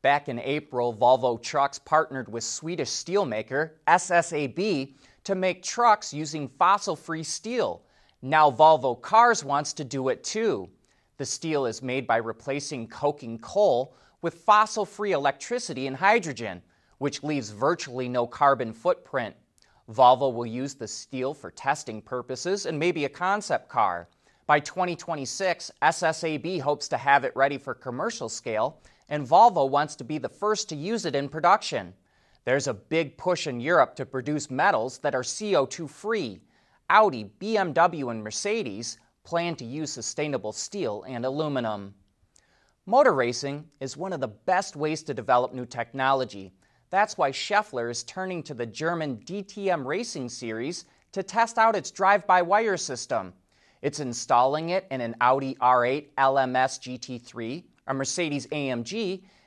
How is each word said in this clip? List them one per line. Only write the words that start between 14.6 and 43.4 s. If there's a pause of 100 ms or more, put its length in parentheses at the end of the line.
electricity
and
hydrogen, (380)
which
leaves
virtually
no
carbon
footprint. (560)
Volvo
will
use
the
steel
for
testing
purposes
and
maybe
a
concept
car. (380)
By
twenty
twenty-six, (100)
S
S
A
B
hopes
to
have
it
ready
for
commercial
scale, (260)
and
Volvo
wants
to
be
the
first
to
use
it
in
production. (500)
There's
a
big
push
in
Europe
to
produce
metals
that
are
C
O
two
free. (500)
Audi, (140)
B
M
W,
and
Mercedes (260)
plan
to
use
sustainable
steel
and
aluminum. (880)
Motor
racing (160)